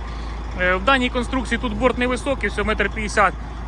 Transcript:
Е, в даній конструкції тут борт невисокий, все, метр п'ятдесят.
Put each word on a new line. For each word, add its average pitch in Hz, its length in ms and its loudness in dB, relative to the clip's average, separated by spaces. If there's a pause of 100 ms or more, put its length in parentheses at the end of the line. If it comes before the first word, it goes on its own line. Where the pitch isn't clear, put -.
(600)
Е, 180 140 4
в 190 100 0
даній 247 260 4
конструкції 247 480 -2
тут 233 140 -2
борт 233 260 2
невисокий, 247 500 0
все, 208 140 -2
метр 202 280 0
п'ятдесят. 208 440 2 (340)